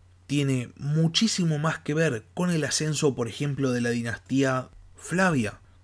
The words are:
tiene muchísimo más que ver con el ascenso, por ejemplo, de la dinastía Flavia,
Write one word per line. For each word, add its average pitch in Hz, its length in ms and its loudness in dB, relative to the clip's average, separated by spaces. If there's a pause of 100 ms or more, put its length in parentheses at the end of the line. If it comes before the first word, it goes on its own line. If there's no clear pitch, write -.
(280)
tiene 135 500 0
muchísimo 160 800 2
más 151 220 -2
que - 140 -4
ver 147 400 0
con 180 180 0
el 160 120 0
ascenso, 147 520 0
por 120 120 -2
ejemplo, 135 440 -2
de 123 100 0
la 120 80 0
dinastía 127 800 -2 (260)
Flavia, 160 640 0 (240)